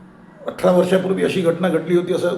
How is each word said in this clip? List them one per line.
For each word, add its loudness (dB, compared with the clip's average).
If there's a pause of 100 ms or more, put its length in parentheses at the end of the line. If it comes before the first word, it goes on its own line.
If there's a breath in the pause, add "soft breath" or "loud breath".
(480)
अठरा 0
वर्षापूर्वी 2
अशी 0
घटना 0
घडली 0
होती -2
असं -2